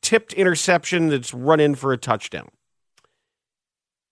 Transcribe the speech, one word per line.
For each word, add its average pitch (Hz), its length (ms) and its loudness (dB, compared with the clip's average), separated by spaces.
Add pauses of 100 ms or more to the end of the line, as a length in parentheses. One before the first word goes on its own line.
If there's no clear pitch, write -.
tipped 220 320 -2
interception 175 760 0
that's 131 240 -4
run 143 260 2
in 147 160 4
for 131 180 -2
a 120 40 -2
touchdown. - 520 -6 (1600)